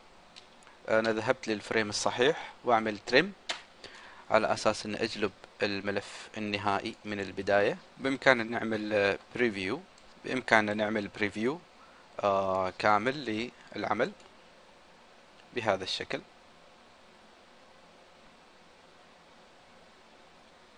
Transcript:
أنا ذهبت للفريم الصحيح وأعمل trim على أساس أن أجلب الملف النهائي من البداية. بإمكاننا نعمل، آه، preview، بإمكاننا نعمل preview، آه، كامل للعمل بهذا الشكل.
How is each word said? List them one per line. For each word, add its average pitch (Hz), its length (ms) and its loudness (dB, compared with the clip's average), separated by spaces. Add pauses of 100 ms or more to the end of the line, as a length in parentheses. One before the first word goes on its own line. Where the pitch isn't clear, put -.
(880)
أنا 110 240 4
ذهبت 110 360 -2
للفريم 110 400 0
الصحيح 123 640 0 (120)
وأعمل 110 340 2
trim 202 340 4 (960)
على 107 220 4
أساس 110 340 0
أن 107 80 -6
أجلب 107 380 -4 (300)
الملف 101 720 -6
النهائي 104 580 -2 (100)
من 104 160 -6
البداية. 101 580 2 (200)
بإمكاننا 127 460 2
نعمل، 110 480 -4
آه، 101 260 4 (160)
preview، 110 460 0 (440)
بإمكاننا 110 500 2
نعمل 107 340 -2
preview، 107 520 -4 (600)
آه، 95 580 2
كامل 113 720 0 (260)
للعمل 110 360 0 (1400)
بهذا 110 300 0
الشكل. - 360 -6 (4000)